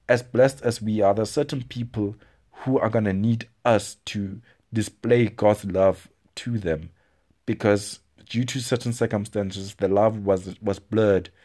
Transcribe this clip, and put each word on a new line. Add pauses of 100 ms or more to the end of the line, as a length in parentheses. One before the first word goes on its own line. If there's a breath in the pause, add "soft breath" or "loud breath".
as
blessed
as
we
are,
there
are
certain
people (360 soft breath)
who
are
gonna
need (180)
us
to (300 soft breath)
display
God's
love (260)
to
them, (540)
because (280)
due
to
certain
circumstances,
the
love
was,
was
blurred. (160 soft breath)